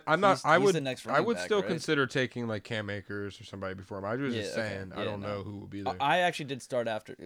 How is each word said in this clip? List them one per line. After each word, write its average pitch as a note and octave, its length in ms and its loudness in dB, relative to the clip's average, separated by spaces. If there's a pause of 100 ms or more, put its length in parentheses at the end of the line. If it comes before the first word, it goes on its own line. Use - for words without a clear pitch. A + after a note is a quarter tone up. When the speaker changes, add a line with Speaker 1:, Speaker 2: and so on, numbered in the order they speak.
Speaker 1:
I'm D#3+ 140 4
not, G3 160 6
Speaker 2:
he's, - 100 -4
Speaker 1:
I D#3 100 8
Speaker 2:
he's F#3+ 80 6
Speaker 1:
would, F#3+ 120 8
Speaker 2:
the D3+ 40 0
next C3 260 -4
Speaker 1:
I A2+ 40 -4
Speaker 2:
running D3+ 160 4
Speaker 1:
would A#3 100 2
Speaker 2:
back, F3+ 80 -4
Speaker 1:
still G3+ 160 2
Speaker 2:
right? F#3+ 80 0
Speaker 1:
consider C#3+ 380 2
taking, B2 420 0
like, G#2+ 160 -2
Cam G#2+ 240 -4
Akers G2+ 500 -6
or G#2 60 -20
somebody F#2+ 300 -8
before G2 240 -10
him. G2 80 -4
I A2+ 100 0
was C3+ 160 0
just G#2+ 240 -4
Speaker 2:
Yeah, A2+ 60 0
okay. G#2+ 120 -2
Speaker 1:
saying, F#2+ 200 -8
I - 60 -6
Speaker 2:
Yeah, G#2+ 40 -2
Speaker 1:
don't G#2 160 -4
Speaker 2:
no. G2+ 80 -8
Speaker 1:
know G2+ 140 -4
who G2+ 160 -10
will G2 80 -12
be G2 140 -10
Speaker 2:
I, G2 40 -6
Speaker 1:
there. G#2 160 -4
Speaker 2:
I D3+ 200 4
actually E3+ 260 0
did B2+ 160 -8
start A#2+ 260 -2
after, A2 260 -6 (120)